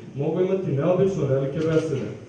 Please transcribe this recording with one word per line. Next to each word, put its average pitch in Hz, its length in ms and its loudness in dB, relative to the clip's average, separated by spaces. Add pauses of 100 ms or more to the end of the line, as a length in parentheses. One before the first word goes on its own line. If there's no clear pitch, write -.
(140)
mogu 156 260 0
imati 185 320 0
neobično 165 540 2
velike 135 320 0
besede. 151 480 0 (220)